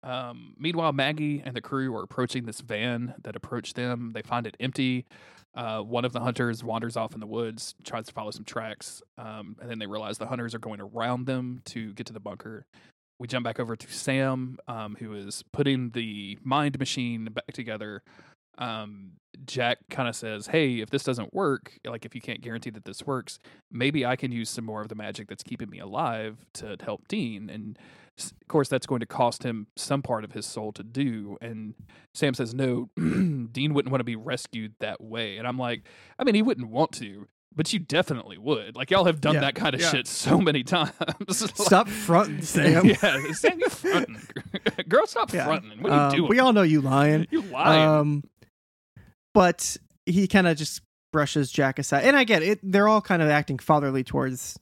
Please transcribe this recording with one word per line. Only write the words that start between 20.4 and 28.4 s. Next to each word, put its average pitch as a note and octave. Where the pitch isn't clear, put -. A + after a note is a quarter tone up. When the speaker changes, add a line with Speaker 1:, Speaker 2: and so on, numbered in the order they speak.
Speaker 1:
"Hey, C3
if G#2+
this C#3
doesn't A#2
work, -
like, A#2
if -
you A#2+
can't -
guarantee A#2
that G#2+
this -
works, C3
maybe C3+
I B2+
can C3+
use A2+
some A#2
more G#2+
of G#2+
the G#2+
magic G#2
that's G#2
keeping A#2
me -
alive A2
to G#2
help -
Dean." A2
And G#2+
s-, -
of -